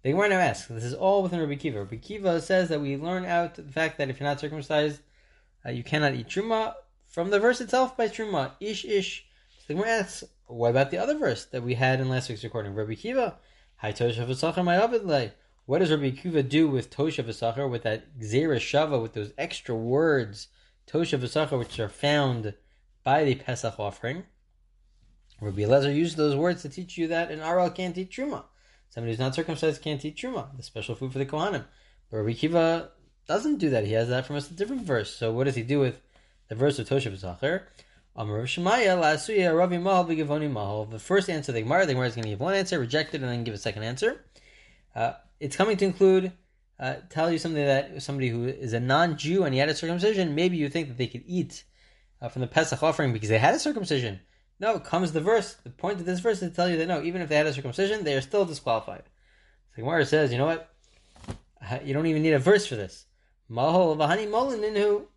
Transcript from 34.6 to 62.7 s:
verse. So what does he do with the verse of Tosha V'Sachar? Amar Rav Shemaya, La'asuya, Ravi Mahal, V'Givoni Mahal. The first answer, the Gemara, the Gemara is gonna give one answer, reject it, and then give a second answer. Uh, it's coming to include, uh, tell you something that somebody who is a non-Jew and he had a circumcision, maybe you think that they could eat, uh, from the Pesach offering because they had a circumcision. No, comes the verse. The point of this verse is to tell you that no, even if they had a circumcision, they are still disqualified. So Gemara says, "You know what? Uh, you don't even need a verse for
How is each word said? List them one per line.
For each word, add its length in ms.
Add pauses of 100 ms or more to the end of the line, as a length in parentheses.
verse. 340
So 160
what 140
does 100
he 80
do 160
with 220 (480)
the 60
verse 220
of 120
Tosha 200
V'Sachar? 540 (500)
Amar 260
Rav 80
Shemaya, 540
La'asuya, 560
Ravi 200
Mahal, 260
V'Givoni 480
Mahal. 320
The 160
first 300
answer, 240
the 80
Gemara, 240
the 80
Gemara 160
is 60
gonna 120
give 140
one 120
answer, 240
reject 360
it, 80
and 100
then 140
give 80
a 40
second 260
answer. 420 (680)
Uh, 200 (260)
it's 160
coming 220
to 80
include, 480 (440)
uh, 180 (140)
tell 220
you 60
something 260
that 400
somebody 240
who 160
is 300
a 80
non-Jew 640
and 80
he 80
had 80
a 60
circumcision, 600
maybe 220
you 100
think 220
that 80
they 100
could 180
eat, 380 (580)
uh, 60
from 140
the 60
Pesach 360
offering 300
because 160
they 100
had 160
a 40
circumcision. 600 (420)
No, 180
comes 320
the 100
verse. 420
The 80
point 280
of 60
this 140
verse 240
is 80
to 40
tell 140
you 80
that 100
no, 140
even 220
if 60
they 60
had 120
a 60
circumcision, 500
they 120
are 60
still 240
disqualified. 560 (720)
So 100
Gemara 240
says, 260
"You 60
know 80
what? 240 (960)
Uh, 160
you 120
don't 100
even 160
need 120
a 60
verse 280
for 80